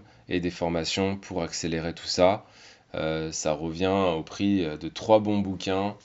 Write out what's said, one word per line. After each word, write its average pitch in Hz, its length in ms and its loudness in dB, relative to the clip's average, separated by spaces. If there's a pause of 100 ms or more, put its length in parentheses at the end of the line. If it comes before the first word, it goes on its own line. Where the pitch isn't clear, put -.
(280)
et 90 140 0
des 87 100 -2
formations 87 640 0
pour 92 280 -6
accélérer 82 500 -4
tout - 140 -14
ça. 95 380 4 (500)
Euh, 80 360 -2
ça 78 220 -2
revient 87 640 0
au 78 40 -4
prix, 101 440 0
euh, 76 100 -6
de - 140 -10
trois 107 300 4
bons 104 200 0
bouquins, 98 640 -2